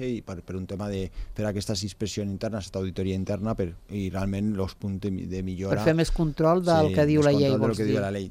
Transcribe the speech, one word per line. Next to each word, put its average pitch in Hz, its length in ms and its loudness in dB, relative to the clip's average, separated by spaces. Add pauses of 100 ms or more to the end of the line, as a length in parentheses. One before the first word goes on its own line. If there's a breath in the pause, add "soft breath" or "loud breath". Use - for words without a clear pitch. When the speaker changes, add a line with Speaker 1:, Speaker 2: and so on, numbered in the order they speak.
Speaker 1:
i 123 160 -4
per, 90 240 -10
per 92 140 -6
un 92 100 -6
tema 98 240 -4
de 95 140 -2 (260 loud breath)
fer 107 160 -2
aquestes 101 380 -2
inspeccions 101 420 -4
internes, 101 380 -4
aquesta 95 160 -4
auditoria 95 340 -2
interna, 101 400 -2
per, 90 140 -2 (180)
i 98 240 -2
realment 98 460 0
los 95 160 -4
punts 98 260 -4
de, 101 80 -2 (160)
de 92 160 -4
millora. 92 380 -2
Speaker 2:
Per 107 100 -2
fer 160 80 0
més 165 160 2
control 160 540 2
del 160 240 6
Speaker 1:
Sí, - 80 4
Speaker 2:
que 147 100 6
diu 151 140 6
Speaker 1:
més 143 80 6
Speaker 2:
la - 20 6
llei, 143 160 4
Speaker 1:
control 135 120 2
del 113 80 4
Speaker 2:
vols 110 80 0
Speaker 1:
que 107 80 0
Speaker 2:
dir. 104 100 2
Speaker 1:
diu 101 80 2
la 98 80 0
llei. 98 200 -4